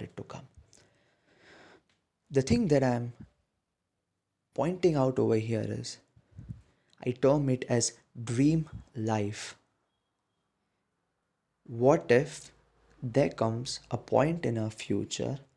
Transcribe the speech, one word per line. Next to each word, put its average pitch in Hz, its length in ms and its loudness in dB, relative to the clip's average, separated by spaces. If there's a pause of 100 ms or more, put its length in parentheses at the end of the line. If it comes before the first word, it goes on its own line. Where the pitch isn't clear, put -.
it - 140 -16
to - 60 -12
come. - 260 -18 (1800)
The 131 120 2
thing 233 260 0
that 143 160 4
I'm 120 300 0 (1400)
pointing 165 440 2
out 131 220 2
over 113 180 2
here 110 280 -2
is 113 340 -10 (1080)
I 127 40 0
term 139 380 2
it 127 200 0
as 120 240 0 (280)
dream 143 480 2 (240)
life. 110 640 -4 (2000)
What 127 480 2
if 143 400 2 (500)
there 131 280 2
comes 117 500 -4 (100)
a 120 80 -2
point 147 480 0
in 120 120 -2
our 110 120 -4
future 117 680 -6 (180)